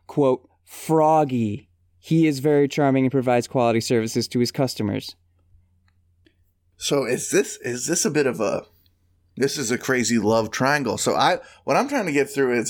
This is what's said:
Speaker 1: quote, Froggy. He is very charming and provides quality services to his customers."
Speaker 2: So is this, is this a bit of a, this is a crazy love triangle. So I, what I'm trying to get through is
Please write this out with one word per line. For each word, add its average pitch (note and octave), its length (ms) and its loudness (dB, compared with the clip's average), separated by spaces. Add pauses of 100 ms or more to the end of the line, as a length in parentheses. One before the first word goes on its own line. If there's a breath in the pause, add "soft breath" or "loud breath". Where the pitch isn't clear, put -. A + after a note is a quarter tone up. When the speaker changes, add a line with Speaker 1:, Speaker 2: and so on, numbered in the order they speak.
Speaker 1:
quote, C3+ 400 0 (160)
Froggy. D3+ 1040 0 (320)
He D#3+ 280 2
is C#3 120 -2
very C#3+ 300 2
charming C3+ 340 2
and B2+ 80 2
provides B2 340 2
quality A#2 360 0
services A2+ 480 -2
to B2 100 -2
his A#2+ 140 0
customers." G#2+ 640 -4 (1600)
Speaker 2:
So C#3+ 260 -2
is - 260 -4
this, - 280 0
is B2 300 -6
this F3 180 -2
a G#3 40 0
bit D3 160 0
of A#2+ 140 -2
a, - 240 -2 (720)
this C3+ 220 -2
is B2+ 120 -4
a B2 80 0
crazy A#2+ 400 -2
love A2 320 2
triangle. C3 480 0
So - 180 -2
I, D3+ 240 2 (260 loud breath)
what C#3 100 0
I'm B3 140 0
trying C4+ 160 -2
to D#3 80 -4
get C#3 160 0
through B2+ 280 0
is A#2 120 -2